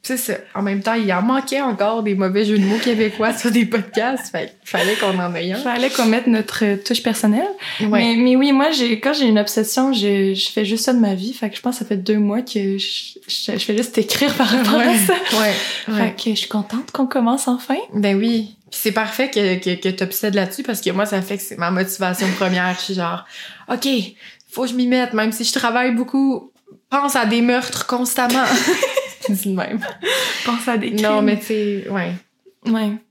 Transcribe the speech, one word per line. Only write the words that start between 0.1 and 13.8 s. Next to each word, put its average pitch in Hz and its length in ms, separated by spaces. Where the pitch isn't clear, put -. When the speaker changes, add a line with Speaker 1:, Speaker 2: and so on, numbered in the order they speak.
Speaker 1:
ça. - 160
En 190 60
même 196 220
temps, 220 100
il 220 220
en 180 80
manquait 262 400
encore 226 400
des 208 120
mauvais 190 300
jeux 208 140
de 196 60
mots 196 140
québécois 220 540
sur 233 180
des 226 140
podcasts. 233 680
Fait - 280
qu'il - 80
fallait 190 280
qu'on 190 220
en 175 160
ait 170 180
un. 196 40
Speaker 2:
Fallait 247 320
qu'on 262 160
mette 226 220
notre, 220 360
euh, 202 140
touche 226 260
personnelle. 226 460
Speaker 1:
Ouais. 220 80
Speaker 2:
Mais, 233 300
mais 254 180
oui, 277 160
moi, 277 180
j'ai, 240 300
quand 277 140
j'ai 302 100
une 220 140
obsession, 220 560
je, 196 400
je - 160
fais 214 160
juste 226 180
ça 262 80
de 247 60
ma 208 160
vie. 190 180
Fait 233 160
que 202 80
je - 60
pense 247 140
que 233 80
ça - 40
fait 208 80
deux 202 220
mois 208 240
que 196 340
je, - 380
je, - 260
je 208 120
fais 214 140
juste 240 180